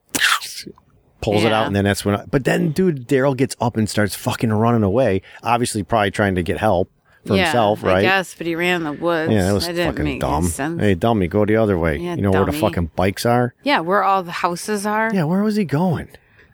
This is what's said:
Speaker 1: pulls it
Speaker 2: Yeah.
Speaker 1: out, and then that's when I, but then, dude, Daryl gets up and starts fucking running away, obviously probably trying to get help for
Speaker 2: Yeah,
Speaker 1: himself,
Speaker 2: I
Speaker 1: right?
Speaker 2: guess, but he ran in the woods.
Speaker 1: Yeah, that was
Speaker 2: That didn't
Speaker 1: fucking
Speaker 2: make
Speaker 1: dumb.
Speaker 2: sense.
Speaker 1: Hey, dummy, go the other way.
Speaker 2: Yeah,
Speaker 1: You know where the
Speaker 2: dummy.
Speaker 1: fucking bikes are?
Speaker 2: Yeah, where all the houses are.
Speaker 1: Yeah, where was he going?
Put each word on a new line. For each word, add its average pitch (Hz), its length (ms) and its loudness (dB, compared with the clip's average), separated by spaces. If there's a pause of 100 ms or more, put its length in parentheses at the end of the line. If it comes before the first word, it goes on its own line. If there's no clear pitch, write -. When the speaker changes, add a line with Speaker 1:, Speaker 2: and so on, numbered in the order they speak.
(1200)
Speaker 1:
pulls 104 220 2
it 113 40 2
Speaker 2:
Yeah. 107 120 2
Speaker 1:
out, 113 80 0
and 98 60 -2
then 101 100 2
that's 101 200 0
when 101 120 2
I, 104 100 -8
but 135 180 -2
then, 170 280 0
dude, 151 360 -2
Daryl 139 280 2
gets 131 260 -2
up 113 160 -2
and 107 100 0
starts 104 260 -2
fucking 127 380 -2
running 113 300 2
away, 101 400 2 (200)
obviously 117 400 0
probably 101 280 2
trying 98 260 2
to 90 60 2
get 85 160 -2
help 95 320 2 (360)
for - 100 2
Speaker 2:
Yeah, 190 100 4
Speaker 1:
himself, 117 360 2
Speaker 2:
I 104 60 -4
Speaker 1:
right? 92 140 4
Speaker 2:
guess, 190 360 0
but 165 80 -8
he 165 80 -4
ran 175 220 0
in 165 80 -4
the 147 80 -6
woods. 160 400 -2
Speaker 1:
Yeah, 98 140 2
that 98 60 2
was 101 140 0
Speaker 2:
That 175 80 -6
didn't 170 200 -2
Speaker 1:
fucking 73 100 -4
Speaker 2:
make 131 160 -4
Speaker 1:
dumb. 139 240 0
Speaker 2:
sense. 165 360 -4
Speaker 1:
Hey, 104 140 2
dummy, 104 320 0
go 104 180 0
the 107 120 2
other 104 200 2
way. 80 220 0
Speaker 2:
Yeah, - 160 -6
Speaker 1:
You - 80 -4
know 98 80 2
where 95 140 2
the 92 80 -2
Speaker 2:
dummy. 98 80 -6
Speaker 1:
fucking 90 340 -2
bikes 95 320 -2
are? 120 280 0 (100)
Speaker 2:
Yeah, 269 160 0
where 190 240 0
all 190 180 0
the 170 80 -12
houses 190 560 -4
are. 220 260 -2
Speaker 1:
Yeah, 185 120 0
where 180 180 0
was 208 140 0
he 208 80 0
going? 143 440 -2 (460)